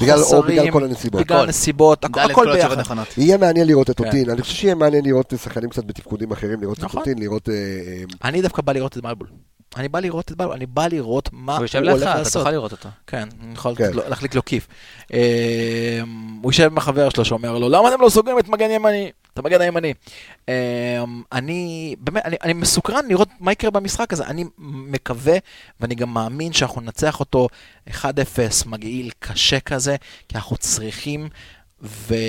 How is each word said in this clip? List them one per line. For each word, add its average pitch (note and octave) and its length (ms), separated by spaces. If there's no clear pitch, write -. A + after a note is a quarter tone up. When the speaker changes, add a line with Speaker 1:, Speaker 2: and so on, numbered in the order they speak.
Speaker 1:
בגלל, C#3+ 160
או D3+ 40
Speaker 2:
החוסרים, D3 400
Speaker 1:
בגלל E3 100
כל D3 120
הנסיבות. A#2 380
Speaker 2:
בגלל E3+ 160
Speaker 3:
הכל. C3 80
Speaker 2:
הנסיבות, D3+ 600
הכ-, - 20
Speaker 3:
ד' B2+ 100
Speaker 2:
הכל C#3+ 160
Speaker 3:
כל A#3+ 180
התשובות - 60
Speaker 2:
ביחד. C3+ 220
Speaker 3:
נכונות. A2+ 380
Speaker 1:
יהיה E3+ 200
מעניין E3+ 300
לראות C#3 220
את B2 80
Speaker 2:
כן. A2+ 80
Speaker 1:
אוטין, B2+ 240
אני A#2+ 120
חושב - 140
שיהיה G3 200
מעניין D3 300
לראות C3 280
שחקנים A#2 260
קצת A#2 160
בתפקודים G#2+ 460
אחרים, G#2+ 300
לראות G2+ 160
את E3 60
Speaker 2:
נכון. F#3+ 160
Speaker 1:
אוטין, C#3 200
לראות, G#2+ 300
אה, G#2+ 40
אה, F#2 500
Speaker 2:
אני D3+ 180
דווקא F3+ 200
בא C#3 120
לראות C3+ 240
את A#2+ 60
בלבול. A#2 240
אני C3 120
בא D#3+ 120
לראות F3 320
את D#3+ 60
בלבול, F3 180
אני C3 100
בא C#3 220
לראות C#3 460
מה B2+ 220
Speaker 3:
הוא B2+ 80
יושב A#2+ 160
Speaker 2:
הוא E3 100
הולך C#3 120
Speaker 3:
לידך, D#3+ 100
אתה D#3 80
Speaker 2:
לעשות. D3+ 220
Speaker 3:
תוכל C#3+ 100
לראות A#2 200
אותו. G2 180
Speaker 2:
כן, A2+ 200
אני A2+ 100
יכול A#2+ 220
Speaker 1:
כן. A#2+ 80
Speaker 2:
לתת G2+ 120
לו, A#2 140
להחליק C3 260
לו B2+ 100
כיף. - 220
אמ, A#2+ 40
הוא B2+ 100
יושב D#3+ 120
עם D#3 140
החבר C#3+ 320
שלו A#2 160
שאומר A#2 320
לו, A#2+ 120
"למה G3+ 200
אתם B3+ 120
לא A#3+ 80
סוגרים A3+ 300
את G#3+ 80
מגן A3 240
ימני? G#3 400
את - 60
המגן E3+ 220
הימני?" E3+ 320
אמ, B2+ 40
אני, D#3+ 680
באמת, E3+ 260
אני, E3 180
אני E3+ 100
מסוקרן G3+ 540
לראות G3+ 200
מה F#3 120
יקרה G#3+ 200
במשחק G3 420
הזה. D#3+ 120
אני D#3+ 180
מקווה, C#3 800
ואני A#2+ 160
גם A#2+ 180
מאמין B2+ 400
שאנחנו C3+ 280
ננצח C3 380
אותו B2+ 280
אחד C3+ 300
אפס, B2 460
מגעיל, A2+ 540
קשה - 400
כזה, C#3 360
כי - 100
אנחנו A2 200
צריכים... D3 720
ו-, G#2+ 340